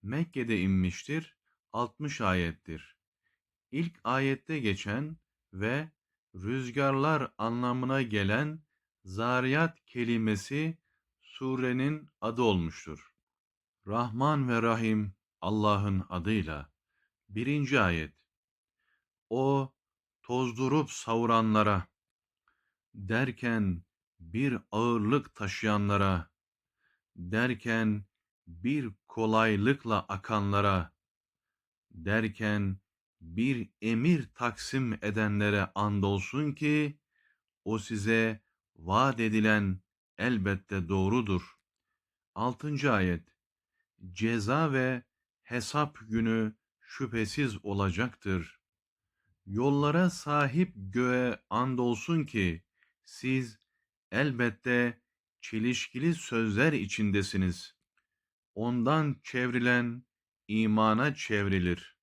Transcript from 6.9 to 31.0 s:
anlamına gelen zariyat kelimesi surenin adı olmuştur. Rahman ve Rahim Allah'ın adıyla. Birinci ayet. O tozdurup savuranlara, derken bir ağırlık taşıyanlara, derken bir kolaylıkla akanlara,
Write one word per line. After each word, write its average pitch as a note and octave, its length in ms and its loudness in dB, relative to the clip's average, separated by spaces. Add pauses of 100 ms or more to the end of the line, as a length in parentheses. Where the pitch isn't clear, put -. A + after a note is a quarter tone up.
anlamına B2 640 -2
gelen A#2 600 0 (420)
zariyat B2+ 840 0
kelimesi A#2+ 920 -2 (440)
surenin C3 880 -2 (120)
adı A2+ 200 -2
olmuştur. E2+ 720 0 (760)
Rahman B2 600 0
ve A#2 120 2
Rahim A2 520 2 (280)
Allah'ın G2+ 680 2
adıyla. E2+ 600 -4 (580)
Birinci C3 500 0
ayet. E2+ 340 2 (1160)
O C3+ 440 0 (480)
tozdurup C3 720 0
savuranlara, A2 960 2 (1120)
derken G#2+ 840 -2 (360)
bir A#2+ 380 -2 (140)
ağırlık A#2 640 0
taşıyanlara, G2+ 960 0 (840)
derken G#2+ 880 -2 (420)
bir A2+ 420 -4 (180)
kolaylıkla A2 920 2
akanlara, G2+ 960 0 (960)